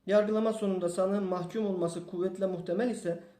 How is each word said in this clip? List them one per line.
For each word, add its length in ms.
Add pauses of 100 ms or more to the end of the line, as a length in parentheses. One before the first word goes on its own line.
Yargılama 460
sonunda 360
sanığın 340
mahkum 420
olması 420
kuvvetle 400
muhtemel 420
ise 340 (160)